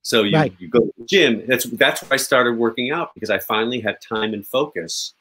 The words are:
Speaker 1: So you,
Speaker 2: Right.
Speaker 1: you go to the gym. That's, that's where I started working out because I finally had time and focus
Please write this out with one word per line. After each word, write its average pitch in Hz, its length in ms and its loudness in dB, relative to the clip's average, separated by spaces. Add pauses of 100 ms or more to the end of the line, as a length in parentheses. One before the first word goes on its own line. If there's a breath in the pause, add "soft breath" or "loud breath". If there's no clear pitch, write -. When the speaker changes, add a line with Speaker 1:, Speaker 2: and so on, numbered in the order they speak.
Speaker 1:
So 110 220 2
you, 101 120 2
Speaker 2:
Right. 143 240 2
Speaker 1:
you 90 80 -14
go 117 140 4
to 104 160 -2
the 117 80 -18
gym. 143 420 2
That's, 127 160 0
that's 123 380 0
where - 120 -4
I 175 40 0
started 120 400 2
working 117 340 2
out 165 220 -4
because 104 160 -10
I 98 100 2
finally 113 400 -2
had 104 220 -4
time 110 320 -4
and 101 120 -8
focus - 760 -4